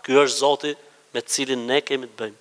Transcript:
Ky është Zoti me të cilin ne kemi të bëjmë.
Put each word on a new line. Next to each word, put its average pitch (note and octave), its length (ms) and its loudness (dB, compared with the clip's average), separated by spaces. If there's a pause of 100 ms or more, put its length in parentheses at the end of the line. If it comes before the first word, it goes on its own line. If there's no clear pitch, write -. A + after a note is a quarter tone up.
Ky C3+ 100 -4
është C3+ 260 4
Zoti C#3+ 360 0 (380)
me A#2+ 80 -4
të - 60 -14
cilin C3 400 -2
ne C#3 140 2
kemi C3 260 -4
të - 120 -20
bëjmë. G#2+ 220 -10